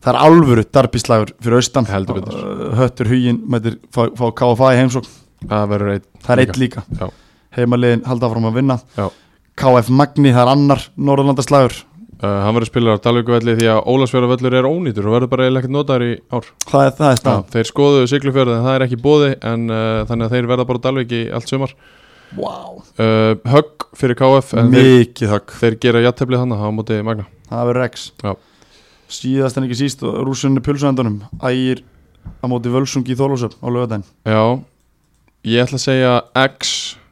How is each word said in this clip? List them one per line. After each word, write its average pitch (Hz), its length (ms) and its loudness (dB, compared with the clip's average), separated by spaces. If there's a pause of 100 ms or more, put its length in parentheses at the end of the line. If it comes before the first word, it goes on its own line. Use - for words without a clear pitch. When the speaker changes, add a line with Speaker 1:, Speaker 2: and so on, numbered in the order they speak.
Speaker 1:
Það 123 80 2
er 123 80 0
alvöru 143 440 6
derbyslagur 117 720 0
fyrir 117 220 0
austan. 120 320 -2
Speaker 2:
Heldur 98 300 -4
betur. 107 180 -12
Speaker 1:
Og, 101 220 -10
uh, - 160 -4
Höttur 120 340 0
Huginn 123 320 0
mætir 110 340 -4 (120)
fá, 117 200 0
fá 117 220 -4
K 123 220 0
F 113 100 2
A 131 100 6
í 123 60 4
heimsókn. 127 320 -2 (300)
Speaker 2:
Það 104 280 -4
verður 101 240 -2
einn 98 220 -6
Speaker 1:
Það - 160 -10
er 123 80 4
Speaker 2:
líka. 101 160 2
Speaker 1:
einn 127 80 -2
líka. 117 300 -6
Speaker 2:
Já. 92 160 -8 (440)
Speaker 1:
Heimaliðin 123 540 0
halda 123 240 -2
áfram 113 180 -2
að 113 80 -4
vinna. 131 220 0 (140)
Speaker 2:
Já. 101 160 -6 (500)
Speaker 1:
K 131 160 4
F 120 160 4
Magni, 139 400 4
það 123 140 4
er 123 80 2
annar 143 400 2
Norðurlandaslagur. 139 880 0 (340)
Speaker 2:
Eh, - 120 -8 (160)
hann 107 120 0
verður 113 120 0
spilaður 113 320 0
á - 60 -10
Dalvíkurvelli 120 500 0
því 113 140 2
að 110 160 2
Ólafsfjarðarvöllur 127 680 0
er 127 120 2
ónýtur 135 400 -4
og 110 80 2
verður 123 160 0
bara 127 140 0
eiginlega 131 180 0
ekkert 131 120 -6
notaður 135 280 0
í 120 100 -2 (120)
ár. - 220 -8 (140)
Speaker 1:
Það 139 260 0
er, 135 80 0
það 151 160 2
er 120 100 2
staðan. 107 240 0
Speaker 2:
Já, - 80 -18
þeir 113 160 -2
skoðuðu 143 420 2
Siglufjörð 135 440 0
en 117 100 -2
það 131 100 0
er 131 120 0
ekki 120 120 -4
í 120 40 -12
boði, 147 260 4 (140)
en, 117 280 -4
eh, 110 360 -2
þannig 113 200 -4
að 113 80 -4
þeir 120 160 -2
verða 123 160 0
bara 123 120 -4
á 117 80 -12
Dalvík 131 280 -2
í 117 60 -4 (100)
allt 117 180 -8
sumar. 135 260 -4 (580)
Speaker 1:
Vá. - 220 -8 (380)
Speaker 2:
Eh, 110 420 2 (100)
högg 143 480 0
fyrir 123 260 -2
K 135 140 4
F, 135 220 2
en 117 160 4
þeir, 131 180 6
Speaker 1:
Mikið 120 420 4
högg. 104 280 -4
Speaker 2:
þeir 113 200 0
gera 117 240 2
jafntefli 123 360 0
þarna 123 200 -2
á 104 120 -4
móti 107 320 -4
Magna. 107 240 -6 (180)
Speaker 1:
Það 120 220 -6
verður 123 160 0
Rex. - 340 -8
Speaker 2:
Já. 101 180 -8 (760)
Speaker 1:
Síðast 131 460 -4
en 131 80 -2
ekki 123 140 -6
síst, 135 240 -4
rússunni 135 580 -2
pulsuendunum, 131 600 -2 (160)
Ægir 127 460 -4 (600)
á 127 40 -8
móti 123 220 -4
Völsungi 127 460 -2
í - 20 -6
Þorlákshöfn 131 460 -4
á - 80 -10
laugardaginn. 117 340 -4 (220)
Speaker 2:
Já, 110 160 2 (1040)
ég 117 180 0
ætla 127 160 -4
að - 80 -6
segja 127 320 2 (160)
X - 640 -4 (160)